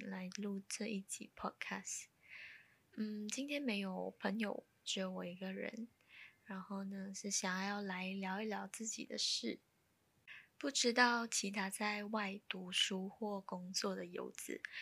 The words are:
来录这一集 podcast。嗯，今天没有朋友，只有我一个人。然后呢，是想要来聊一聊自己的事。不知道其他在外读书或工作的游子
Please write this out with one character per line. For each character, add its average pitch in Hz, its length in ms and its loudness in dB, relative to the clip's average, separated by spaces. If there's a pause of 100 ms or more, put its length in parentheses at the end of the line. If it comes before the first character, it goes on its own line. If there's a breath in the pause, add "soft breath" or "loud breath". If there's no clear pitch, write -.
来 185 300 -4
录 202 320 -2
这 - 160 -2
一 208 160 0
集 - 340 -8
podcast。 - 680 -4 (880 loud breath)
嗯， 214 360 -2
今 262 200 -2
天 285 120 0
没 226 200 2
有 185 400 -2
朋 202 180 2
友， 214 300 0 (180)
只 - 140 0
有 185 100 2
我 185 160 -4
一 175 80 -4
个 190 180 -4
人。 220 360 -4 (580 loud breath)
然 190 160 -6
后 196 220 -4
呢， 196 320 -4
是 202 160 -2
想 190 320 2
要 202 180 0
来 185 280 0
聊 190 300 0
一 220 60 0
聊 196 220 0
自 220 180 -6
己 - 180 -4
的 - 140 -6
事。 - 420 2 (1000 loud breath)
不 285 100 0
知 247 240 6
道 240 320 8
其 208 240 2
他 196 220 0
在 208 320 2
外 208 440 0
读 185 240 -4
书 190 380 4
或 202 320 -2
工 185 320 -6
作 190 220 2
的 185 100 -4
游 185 260 -4
子 - 300 -6 (200 loud breath)